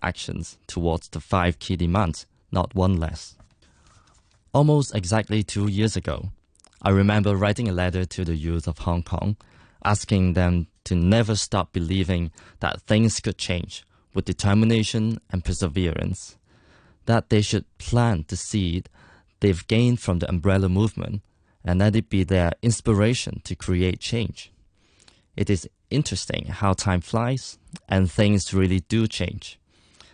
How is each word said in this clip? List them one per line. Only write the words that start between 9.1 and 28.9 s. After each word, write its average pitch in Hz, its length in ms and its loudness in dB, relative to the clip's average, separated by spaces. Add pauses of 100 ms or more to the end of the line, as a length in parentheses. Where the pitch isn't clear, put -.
asking 98 480 2
them 87 340 2 (180)
to - 100 -2
never 104 420 4
stop - 360 -4
believing 87 580 -2 (300)
that - 220 -4
things 110 380 2
could - 180 -4
change - 460 -6 (300)
with 98 100 0
determination 110 960 2 (100)
and 90 140 -4
perseverance, 90 920 -4 (720)
that 117 240 2
they 107 120 4
should 104 220 -2 (140)
plant 117 500 0
the 90 80 -6
seed 90 520 -4 (520)
they've 95 260 2
gained 120 340 2
from 90 180 0
the 82 100 -4
umbrella 95 400 2
movement, 101 540 -2 (420)
and 87 160 0
let 104 160 4
it 113 120 0
be 95 160 2
their 87 280 2 (100)
inspiration 113 840 0
to 95 100 -8
create 90 460 -2
change. - 500 -6 (840)
It 101 140 -2
is 98 180 -2 (220)
interesting - 560 -4
how 98 260 0
time 90 280 0
flies, 120 580 -4 (300)
and 95 220 2
things 104 440 0
really 95 260 2
do 113 260 0